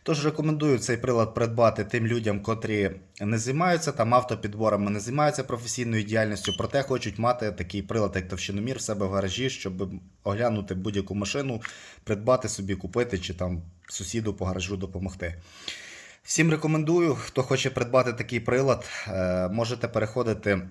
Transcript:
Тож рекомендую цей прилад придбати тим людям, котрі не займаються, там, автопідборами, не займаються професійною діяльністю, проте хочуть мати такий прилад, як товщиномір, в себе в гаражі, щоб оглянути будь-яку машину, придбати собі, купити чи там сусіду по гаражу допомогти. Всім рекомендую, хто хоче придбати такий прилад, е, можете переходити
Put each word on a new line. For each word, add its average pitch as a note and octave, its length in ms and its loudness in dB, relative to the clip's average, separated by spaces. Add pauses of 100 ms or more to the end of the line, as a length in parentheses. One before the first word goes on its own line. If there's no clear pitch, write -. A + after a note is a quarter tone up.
Тож D3 220 0
рекомендую D3+ 540 2
цей A#2 180 0
прилад A#2 360 2
придбати A#2 500 4
тим A2+ 240 0
людям, A2 340 0
котрі G#2+ 500 0 (300)
не G#2+ 160 2
займаються, D#3 540 2
там, A#2 240 4
автопідборами, G#2 760 2
не G#2 80 -2
займаються C#3+ 440 0
професійною A#2 600 -2
діяльністю, G#2+ 540 0
проте A2+ 260 0
хочуть A2+ 360 -2
мати A#2 320 2
такий G2 300 -6
прилад, G#2 340 0
як F2+ 120 -2
товщиномір, G2+ 500 -4
в G#2 40 -10
себе G#2 240 -2
в F#2 60 0
гаражі, G2 380 0
щоб F#2+ 440 -4 (300)
оглянути G#2 520 0
будь-яку G2 400 -2
машину, A#2 460 -2 (420)
придбати A2 460 2
собі, G2 260 -4
купити G2+ 440 0
чи F2 140 -6
там F2 280 -4 (280)
сусіду G#2+ 440 -4
по F#2 120 -4
гаражу F#2+ 320 -2
допомогти. F2 640 -6 (840)
Всім D#3+ 280 2
рекомендую, D#3 640 2
хто A#2+ 280 -2
хоче C3+ 260 0
придбати B2 440 2
такий A#2 260 -4
прилад, B2 460 2 (220)
е, F#2 400 2
можете A2+ 400 -2
переходити G#2+ 840 0